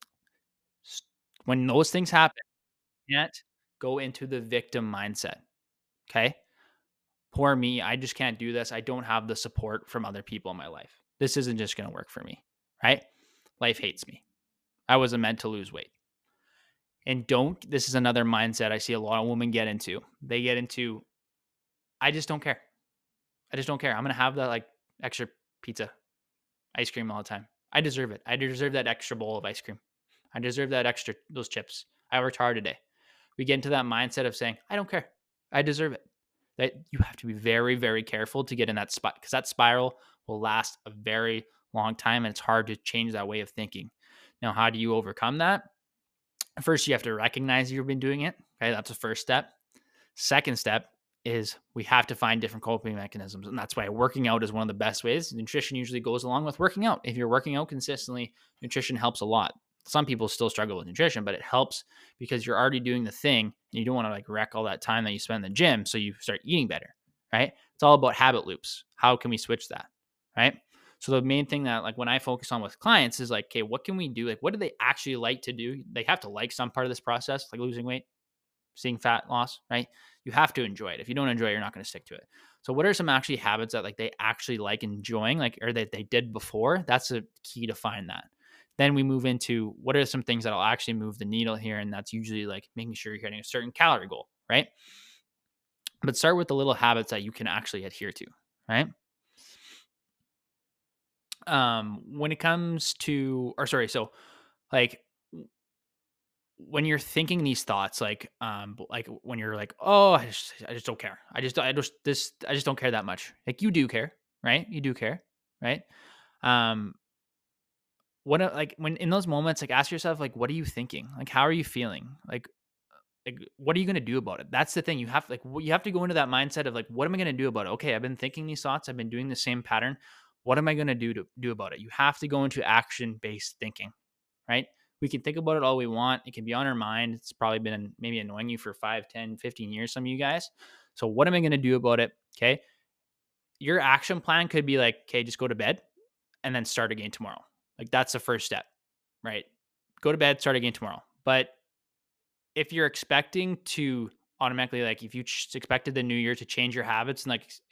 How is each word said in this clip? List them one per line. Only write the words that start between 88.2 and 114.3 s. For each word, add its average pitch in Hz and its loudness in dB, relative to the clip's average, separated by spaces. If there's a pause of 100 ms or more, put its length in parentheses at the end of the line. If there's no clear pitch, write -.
Then 143 6
we 135 4
move 131 2
into 117 0
what 131 2
are 139 6
some 131 -4
things 117 -2
that'll 104 0
actually 113 2
move 107 -6
the 107 -6
needle 113 0
here, 110 -6
and 104 -8
that's 101 -10
usually, 110 -6
like, 98 -10
making 113 -8
sure 107 -10
you're 104 -12
hitting 107 -8
a 101 -16
certain 120 -6
calorie 135 4
goal, 65 -12 (200)
right? 127 4 (1300)
But 131 0
start 170 6
with 175 2
the 139 0
little 139 4
habits 117 4
that 107 -2
you 107 -6
can 110 -6
actually 95 -4
adhere 98 -8
to, - -14 (420)
right? 123 2 (2500)
Um, 113 0 (160)
when 151 -2
it 151 -6
comes 165 0
to, 131 -2
or 139 -2
sorry, 123 2
so, 110 -4 (600)
like, 123 2 (260)
w-, - -16 (1080)
when 147 0
you're 151 2
thinking 160 0
these 131 2
thoughts, 98 -2
like, 107 -6 (100)
um, 104 -8
b-, 107 -14
like, 117 -8 (140)
when 120 -10
you're 107 -4
like, 104 -8
"Oh, 202 8
I 127 4
just, - -10 (140)
I 120 -10
just 117 -8
don't 113 -4
care. 98 -10 (120)
I 123 -4
just, 127 0
I 131 2
just, 139 -2 (100)
this, - -2 (140)
I 143 0
just 143 -2
don't 135 0
care 127 2
that 107 0
much." 92 -8 (140)
Like, 135 -4
you 214 4
do 156 4
care, 117 -4 (280)